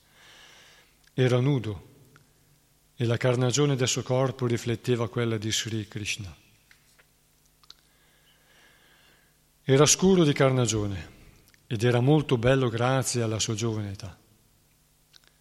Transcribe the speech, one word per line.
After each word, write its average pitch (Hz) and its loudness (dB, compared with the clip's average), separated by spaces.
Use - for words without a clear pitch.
Era 127 2
nudo 120 -4
e 123 -4
la 117 0
carnagione 127 2
del 123 0
suo - -4
corpo 127 -2
rifletteva 117 -2
quella 117 -2
di 107 -6
Sri 107 -6
Krishna. 101 -10
Era 135 6
scuro 185 4
di 143 4
carnagione 110 0
ed 107 -6
era 120 2
molto 139 2
bello 127 2
grazie 120 -2
alla 110 -4
sua 117 -2
giovane 107 -4
età. 98 -14